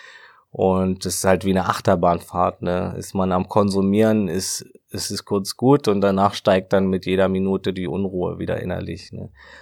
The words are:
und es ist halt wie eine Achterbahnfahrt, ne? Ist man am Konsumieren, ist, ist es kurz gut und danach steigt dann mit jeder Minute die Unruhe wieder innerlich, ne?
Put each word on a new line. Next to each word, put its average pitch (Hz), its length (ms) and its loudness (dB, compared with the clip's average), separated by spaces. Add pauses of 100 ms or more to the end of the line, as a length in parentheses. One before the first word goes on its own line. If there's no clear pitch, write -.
(520)
und 92 540 0
es 90 100 -4
ist - 100 -4
halt 95 200 2
wie 95 60 2
eine 92 160 2
Achterbahnfahrt, 90 960 0
ne? 92 340 -2
Ist 95 160 -12
man 92 180 0
am 92 180 0
Konsumieren, 101 800 2
ist, 92 380 -6 (240)
ist - 220 -8
es 101 120 -8
kurz 98 320 -4
gut 135 320 4
und 101 140 2
danach 98 320 4
steigt 95 400 2
dann 95 140 2
mit 95 180 -2
jeder 95 240 2
Minute 95 420 -2
die 92 160 -6
Unruhe 90 520 -4
wieder 90 200 -4
innerlich, 90 520 -8
ne? 95 180 -12 (320)